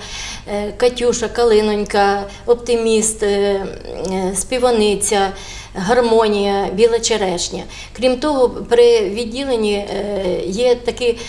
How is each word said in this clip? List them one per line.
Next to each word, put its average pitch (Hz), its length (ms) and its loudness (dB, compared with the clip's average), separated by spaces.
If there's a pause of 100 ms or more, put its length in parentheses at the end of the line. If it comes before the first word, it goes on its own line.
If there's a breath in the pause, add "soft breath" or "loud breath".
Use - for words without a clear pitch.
(480 loud breath)
е, 208 280 -4
"Катюша", 240 520 0
"Калинонька", 208 920 2 (240 loud breath)
"Оптиміст", 226 760 0
е, 208 40 2
е, 196 1080 -2
"Співаниця", 208 960 0 (420 loud breath)
"Гармонія", 208 1000 2
"Біла 226 240 4
черешня". 185 640 -2 (340 loud breath)
Крім 247 200 2
того, 262 320 2
при 233 520 4
відділенні, 226 760 -2
е, 202 720 -4
є 240 280 2
такі, 240 440 -2 (100)